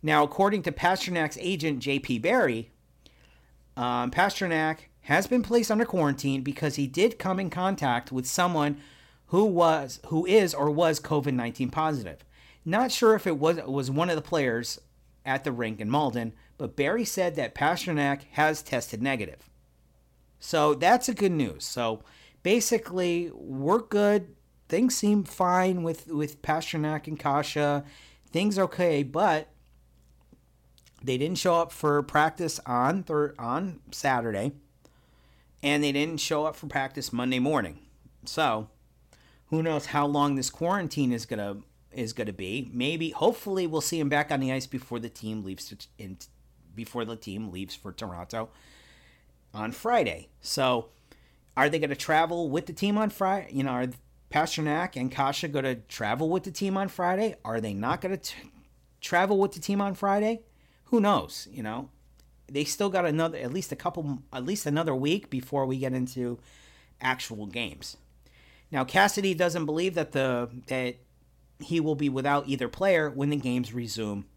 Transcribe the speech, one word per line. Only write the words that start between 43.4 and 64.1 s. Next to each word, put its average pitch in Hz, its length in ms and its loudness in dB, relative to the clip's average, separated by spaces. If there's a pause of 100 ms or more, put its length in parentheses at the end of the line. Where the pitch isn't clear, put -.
we'll 156 160 -2
see 165 180 -2
him 143 80 0
back 147 240 0
on 135 80 0
the 131 100 -2
ice 131 160 -4
before 120 320 -8
the 113 120 -8
team 110 340 -8
leaves 95 220 -10
to, 101 100 -18 (200)
in, 95 200 -14 (580)
before 113 300 -6
the 113 100 -8
team 107 380 -8
leaves 95 240 -10
for 98 160 -14
Toronto 92 560 -8 (1040)
on 107 180 -6
Friday. 143 580 0 (120)
So 127 480 0 (680)
are 139 120 4
they 160 100 0
gonna 147 160 -2
travel 165 560 0
with 165 160 -2
the 175 60 -12
team 202 260 0
on 214 120 0
Friday? 190 420 -2
You 135 100 0
know, 135 100 -2
are 127 140 -2 (460)
Pasternak 156 640 0
and 127 160 -4
Kase 143 400 -2
gonna 135 240 -2
travel 120 540 -4
with 180 120 0
the 190 80 -10
team 196 260 -2
on 196 120 -2
Friday? 185 560 0
Are 113 160 -4
they 107 140 -4
not 113 260 -2
gonna 190 160 -4
t-, - 340 -12 (500)
travel 190 380 2
with 196 140 2
the 170 80 -14
team 202 200 0
on 202 140 0
Friday? 208 460 0 (440)
Who 233 160 2
knows? 180 520 0
You 113 100 -10
know, 117 280 -8 (600)
they 143 140 0
still 202 240 0
got 180 180 2
another, 160 320 0
at 123 140 -6
least 185 180 -6
a - 60 -6
couple, 151 440 -4 (120)